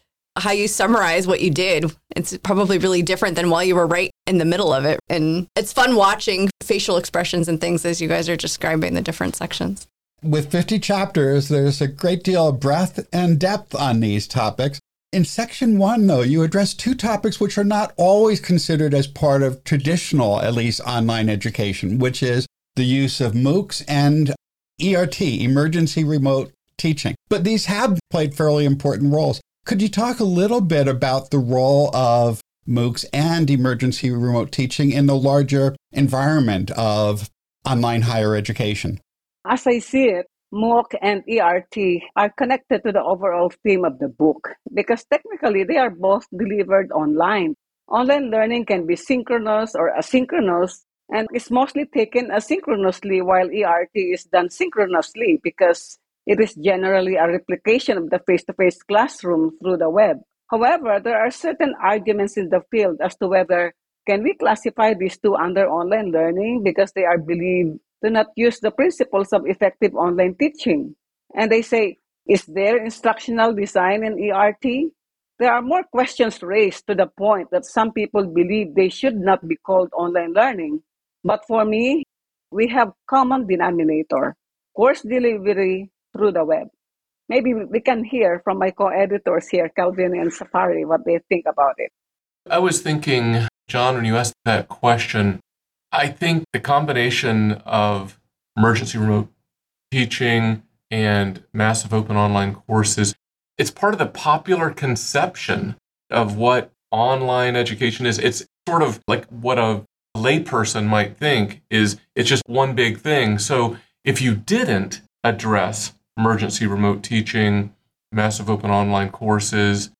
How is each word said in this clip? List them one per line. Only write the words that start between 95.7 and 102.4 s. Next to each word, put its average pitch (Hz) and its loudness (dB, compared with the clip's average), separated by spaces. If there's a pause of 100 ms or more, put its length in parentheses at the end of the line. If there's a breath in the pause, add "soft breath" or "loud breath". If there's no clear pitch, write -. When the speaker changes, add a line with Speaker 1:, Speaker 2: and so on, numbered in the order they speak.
Speaker 4:
I 147 2
think 165 -2
the 120 -4
combination 120 0 (120)
of 104 -2 (380)
emergency 110 2
remote 107 0 (600)
teaching 113 -2 (260)
and 104 -2 (100)
massive 107 -2
open 107 -2
online 101 0